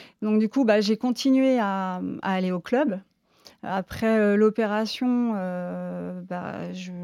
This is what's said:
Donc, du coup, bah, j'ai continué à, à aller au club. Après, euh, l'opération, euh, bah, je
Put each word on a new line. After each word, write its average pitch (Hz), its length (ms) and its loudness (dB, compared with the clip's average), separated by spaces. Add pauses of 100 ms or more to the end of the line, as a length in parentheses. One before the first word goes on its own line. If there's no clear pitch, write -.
(220)
Donc, 214 160 2
du 214 120 2
coup, 277 140 2
bah, 214 160 6
j'ai 208 180 2
continué 262 640 2
à, 190 400 -2 (220)
à 190 120 -2
aller 185 180 0
au 180 80 -2
club. 240 400 0 (640)
Après, 220 560 0
euh, 208 160 4
l'opération, 220 1000 2
euh, 180 840 -6
bah, 180 520 -8
je 185 180 -10 (120)